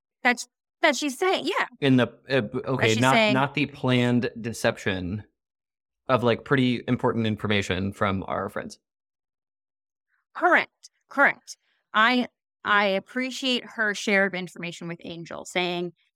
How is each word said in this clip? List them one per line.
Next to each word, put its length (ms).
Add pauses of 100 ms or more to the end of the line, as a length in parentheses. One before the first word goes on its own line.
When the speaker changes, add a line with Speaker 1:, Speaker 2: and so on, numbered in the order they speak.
(240)
Speaker 1:
That's, 240 (340)
that 140
she's 240
saying, 280
yeah. 180 (160)
Speaker 2:
In 160
the, 100 (220)
uh, 100
b-, 260
okay, 280
Speaker 1:
she's 80
Speaker 2:
not, 140
Speaker 1:
saying 180
Speaker 2:
not 200
the 120
planned 760
deception 840 (800)
of, 160
like, 220
pretty 420
important 400
information 640
from 380
our 180
friends. 320 (1500)
Speaker 1:
Correct. 560 (200)
Correct. 480 (360)
I, 340 (360)
I 220
appreciate 800
her 280
share 320
of 80
information 540
with 160
Angel, 420
saying, 480 (220)